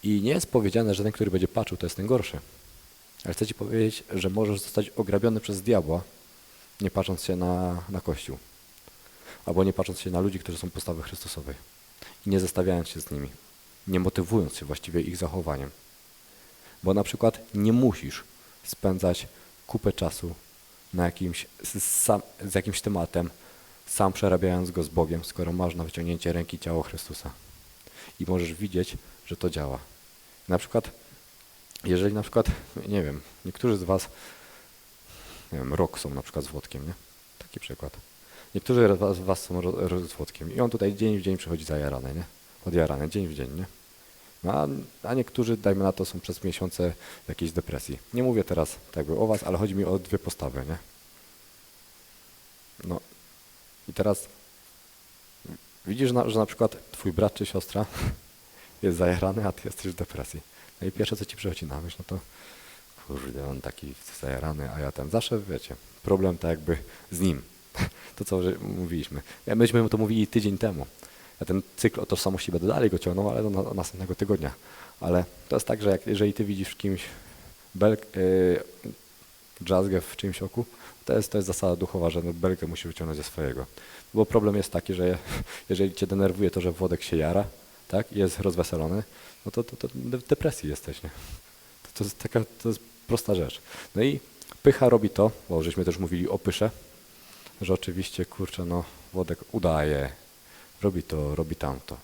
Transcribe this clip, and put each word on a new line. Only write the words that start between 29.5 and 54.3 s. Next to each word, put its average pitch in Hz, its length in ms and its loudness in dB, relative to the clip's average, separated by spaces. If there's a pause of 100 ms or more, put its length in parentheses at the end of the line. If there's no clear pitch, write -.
działa. 69 280 -4 (680)
Na 90 100 4
przykład, - 320 -2 (920)
jeżeli 98 300 4
na 107 80 -2
przykład, - 240 2 (420)
nie 101 140 2
wiem, 76 180 -4 (240)
niektórzy 107 320 0
z 92 60 -4
was, 92 260 2 (1400)
nie 76 60 -6
wiem, 67 160 -2
rok 85 240 2
są 71 120 -6
na 67 120 -6
przykład - 220 -6
z - 40 -12
Włodkiem, 71 380 -10
nie? 87 60 -6 (460)
Taki - 220 -16
przykład. - 360 -10 (580)
Niektórzy 107 420 6
z - 20 -6
was, 98 200 0
was 92 240 0
są 90 180 -2
ro-, 90 280 0
ro-, 90 120 0
z 85 120 -8
Włodkiem - 420 -8
i 127 60 -2
on 120 100 2
tutaj 101 240 0
dzień 107 240 2
w 92 40 -4
dzień 95 140 0
przychodzi 82 280 -4
zajarany, 71 500 -2
nie? 87 100 -6 (420)
Odjarany, 78 420 2
dzień 95 200 -2
w 78 60 -8
dzień, 67 220 -6
nie? 92 80 -4 (880)
A, 73 140 2 (360)
a 120 120 -4
niektórzy, 117 420 0
dajmy 98 280 2
na 95 80 4
to, 92 120 -2
są 90 160 -6
przez - 240 -8
miesiące 87 480 0 (320)
w - 40 -12
jakiejś 82 240 -4
depresji. 71 460 -4 (160)
Nie 123 80 2
mówię 117 220 4
teraz 82 260 0
tak - 260 -14
jakby 78 220 -2
o 110 80 4
was, 107 160 2
ale 90 160 0
chodzi 98 160 0
mi 98 100 0
o 92 140 2
dwie 95 200 -2
postawy, 65 500 -6
nie? 85 100 -4 (2000)
No. 87 160 -4 (880)
I - 40 -12
teraz 101 340 2 (1600)